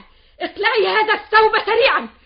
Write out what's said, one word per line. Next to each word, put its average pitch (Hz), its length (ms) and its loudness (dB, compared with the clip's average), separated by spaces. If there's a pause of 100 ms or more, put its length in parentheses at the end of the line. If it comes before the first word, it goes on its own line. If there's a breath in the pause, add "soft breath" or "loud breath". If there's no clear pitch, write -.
(400 soft breath)
اقلعي 403 480 -2
هذا 415 260 0
الثوب 427 380 2 (140)
سريعا، 349 440 0 (160 soft breath)